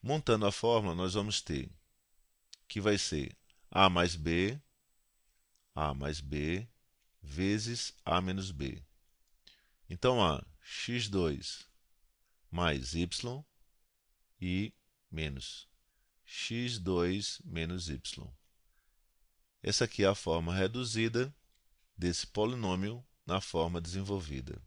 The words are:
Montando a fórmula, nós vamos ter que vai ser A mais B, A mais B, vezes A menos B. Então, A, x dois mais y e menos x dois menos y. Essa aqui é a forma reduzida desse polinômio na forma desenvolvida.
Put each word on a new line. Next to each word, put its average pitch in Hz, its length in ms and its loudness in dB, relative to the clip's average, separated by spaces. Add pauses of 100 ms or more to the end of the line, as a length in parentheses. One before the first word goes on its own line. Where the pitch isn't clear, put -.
Montando 117 440 4
a 101 60 4
fórmula, 110 420 2
nós 90 200 0
vamos 104 260 0
ter 69 300 -4 (960)
que - 140 -6
vai 101 180 4
ser - 380 -2 (340)
A 95 180 8
mais 87 280 4
B, 85 420 2 (1160)
A 73 200 0
mais 73 260 -4
B, 76 460 -2 (560)
vezes 101 720 -2 (100)
A 85 160 2
menos 95 300 -4
B. 69 320 -8 (1040)
Então, 120 360 4
A, 76 200 2 (160)
x 117 480 -4
dois 85 600 -2 (840)
mais 76 440 0
y 120 500 -4 (960)
e 92 320 -2 (380)
menos 76 580 -8 (560)
x 120 540 -4
dois 92 680 2
menos 85 440 -4
y. 69 120 -6 (1600)
Essa - 220 2
aqui 107 200 0
é - 20 8
a 98 80 8
forma 82 400 0
reduzida 113 800 0 (640)
desse 87 300 0
polinômio 107 800 -2 (220)
na 92 140 0
forma 85 400 0
desenvolvida. 85 880 -6